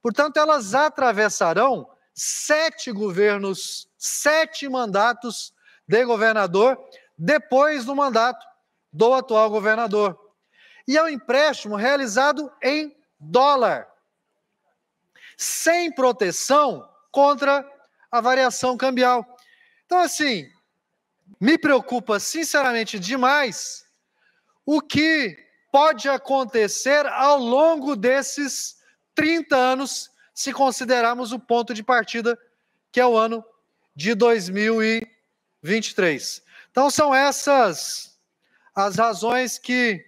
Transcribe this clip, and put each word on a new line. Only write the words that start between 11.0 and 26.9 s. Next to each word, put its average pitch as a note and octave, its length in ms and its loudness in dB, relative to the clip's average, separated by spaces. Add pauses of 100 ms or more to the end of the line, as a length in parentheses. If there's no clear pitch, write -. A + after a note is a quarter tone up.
um E4 60 0
empréstimo C4 680 0
realizado C4+ 800 0 (100)
em D4 320 -2 (240)
dólar, A3 720 2 (1500)
sem E4+ 520 -2
proteção B3 960 0 (240)
contra C#4 560 2 (440)
a A#3+ 100 0
variação B3+ 560 0
cambial. B3 500 0 (580)
Então, F4+ 160 0
assim, C4+ 480 -2 (880)
me D4 200 4
preocupa, B3 600 0
sinceramente, B3 800 -2
demais B3+ 840 -2 (800)
o D4 160 0
que D4 560 -2 (340)
pode C#4 380 2
acontecer C4+ 960 0